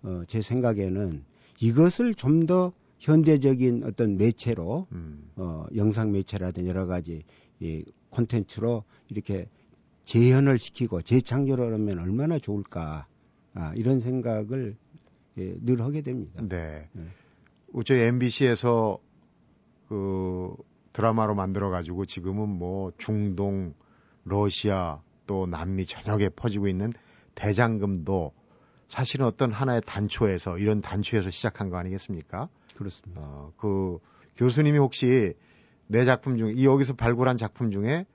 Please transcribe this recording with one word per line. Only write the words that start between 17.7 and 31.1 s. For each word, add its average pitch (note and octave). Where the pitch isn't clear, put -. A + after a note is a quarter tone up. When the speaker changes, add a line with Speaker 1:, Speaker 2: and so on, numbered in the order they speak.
Speaker 2:
우리 B2
엠비씨에서 A#2+
그 F#2
드라마로 A2
만들어가지고 F#2+
지금은 F#2+
뭐 F#2
중동, G2
러시아 G2
또 F#2+
남미 F2+
전역에 G#2
퍼지고 G2+
있는 G2
대장금도 G2
사실은 C3
어떤 A#2
하나의 A#2+
단초에서, F#2+
이런 G#2
단초에서 G2